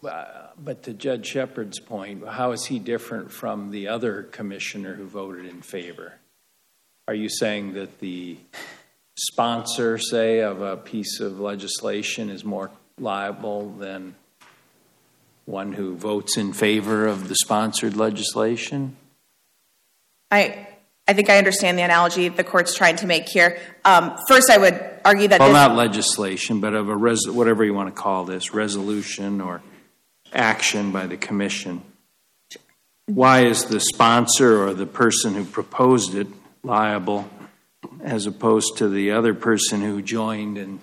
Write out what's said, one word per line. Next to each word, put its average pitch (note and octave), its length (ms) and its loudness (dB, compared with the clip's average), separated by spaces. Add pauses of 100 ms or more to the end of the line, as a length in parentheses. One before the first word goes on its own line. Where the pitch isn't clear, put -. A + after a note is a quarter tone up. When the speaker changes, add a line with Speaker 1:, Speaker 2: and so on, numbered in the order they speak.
Speaker 1:
uh, D#2+ 180 -12 (380)
but C#3+ 200 -12
to B2 100 -14
Judge A#2 340 -6
Shepard's B2 540 -8
point, G2+ 480 -14
how B2 240 -4
is A2+ 140 -8
he C3 120 -6
different A2+ 540 -8
from G#2 380 -10
the G2+ 180 -10
other A2 360 -6
commissioner G2 720 -12
who G2 120 -16
voted F#2 400 -14
in F2 160 -20
favor? F2 560 -16 (880)
Are A2+ 80 -6
you G#2+ 160 -6
saying G#2 420 -6
that F#2+ 280 -14
the F2+ 360 -12 (800)
sponsor, A#2 800 -2
say, A2+ 440 0
of G2+ 200 -4
a G2 160 -6
piece - 440 -10
of G2 200 -8
legislation G#2 880 -8
is F#2+ 160 -14
more G2 260 -8 (280)
liable G#2 720 -8
than F#2+ 440 -14 (1300)
one G2 260 -10
who F#2 240 -8
votes G#2 400 -4
in G2+ 160 -4
favor G#2+ 540 0
of G2 220 -4
the F#2 60 -6
sponsored G#2+ 640 -2
legislation? A2+ 1000 -4 (1300)
Speaker 2:
I, - 380 2 (400)
I G3+ 60 4
think G3+ 160 2
I G3+ 80 10
understand F#3+ 400 2
the F3 40 2
analogy F3 460 4
the F3+ 160 -2
court's F3 300 0
trying E3+ 220 4
to G3 100 -6
make E3 220 0
here. F3 300 2 (240)
Um, F3 320 6 (140)
first, B3+ 220 8
I G#3+ 80 12
would F#3+ 200 6 (280)
argue G3+ 220 6
that G3 120 8
Speaker 1:
Well, C3+ 80 10
Speaker 2:
this C#3 60 10
Speaker 1:
not C#3 200 10
legislation, G#2 880 0
but G2 140 -2
of G#2 160 -2
a G#2+ 40 -2
res-, A2+ 340 2
whatever A2+ 360 4
you G#2 80 2
want G2 220 -4
to - 40 -14
call F#2+ 260 -4
this, F#2 280 -8
resolution G2+ 880 -4
or F2+ 220 -8 (680)
action G#2+ 600 0
by F#2 140 -4
the F2+ 100 -8
commission, F#2+ 680 -6 (1200)
why C3 380 6
is A2+ 220 2
the G#2+ 140 -2
sponsor A#2+ 840 4
or G2 100 -2
the F#2 120 -6
person A2 480 0
who G2+ 100 -6
proposed G#2+ 720 0
it G2+ 120 -4 (360)
liable G#2 680 -2 (760)
as G#2+ 240 -4
opposed A2 520 0
to A2 100 2
the G2 240 0
other A2+ 220 2
person G#2 460 0
who G2+ 220 -4
joined G#2+ 560 -6
and G2 240 -14